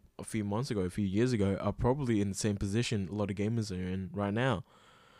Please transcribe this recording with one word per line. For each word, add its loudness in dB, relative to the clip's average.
a -12
few -4
months -2
ago, 0
a 0
few 0
years 4
ago, 4
are 0
probably 2
in 2
the -2
same 0
position 0
a -6
lot 0
of -6
gamers 0
are -4
in -4
right 0
now. 0